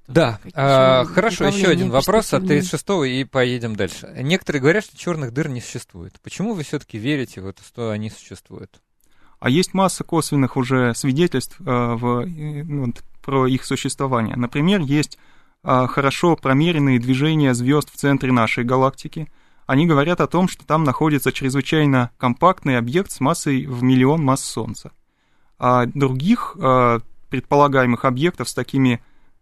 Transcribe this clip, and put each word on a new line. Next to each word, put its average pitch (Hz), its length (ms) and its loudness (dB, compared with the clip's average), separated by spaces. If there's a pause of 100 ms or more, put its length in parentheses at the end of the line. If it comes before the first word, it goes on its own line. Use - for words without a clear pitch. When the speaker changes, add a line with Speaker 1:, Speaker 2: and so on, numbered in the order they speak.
Speaker 1:
Да, 127 340 2
Speaker 2:
Какие - 140 -18
Speaker 1:
а, 131 460 6
Speaker 2:
ещё - 120 -8
Speaker 1:
хорошо, 208 300 0
ещё - 20 -
Speaker 2:
направления 196 260 2
Speaker 1:
один 127 180 0
вопрос 135 280 2
от 220 120 2
Speaker 2:
перспективные? 190 180 -2
Speaker 1:
тридцать 151 220 0
шестого, 160 340 -2
и 131 200 -2
поедем 123 520 -2
дальше. - 440 -6
Некоторые 147 400 -2
говорят, 170 240 2
что - 120 -20
чёрных 156 360 -6
дыр 151 160 -4
не 123 120 -8
существует. - 600 -14
Почему 220 320 -6
вы 170 80 -6
всё-таки 139 360 -10
верите 127 420 -6
в 95 60 -12
это, 98 180 -14
что 117 260 -8
они 107 200 -6
существуют? - 680 -20 (600)
Speaker 3:
А 123 100 -2
есть 170 240 0
масса 190 300 0
косвенных 147 520 0
уже 127 380 0
свидетельств, 139 680 -2
э, - 40 -18
в, 120 600 -2
э, 151 400 -10
ну, 143 220 -6
вот, - 160 -8 (220)
про 131 220 0
их 131 180 -2
существование. 127 720 -4
Например, 147 440 0
есть, 143 380 -2 (480)
а, 127 200 2
хорошо 143 500 0
промеренные 143 640 2
движения 135 560 2
звёзд 135 360 0
в - 60 -20
центре 139 360 0
нашей 120 320 0
галактики. 131 640 -2 (360)
Они 139 200 2
говорят 160 340 2
о 151 60 2
том, 180 200 2
что - 200 -8
там 156 180 0
находится 143 480 0
чрезвычайно 135 840 0
компактный 135 580 2
объект 123 340 -2
с - 100 -14
массой 143 440 -2
в 127 180 -8
миллион 131 400 4
масс 135 220 0
Солнца. - 480 -10 (640)
А 123 280 2
других, 139 760 0
а, 123 400 4 (300)
предполагаемых 135 760 2
объектов 135 460 -2
с - 40 -10
такими, 127 460 0 (420)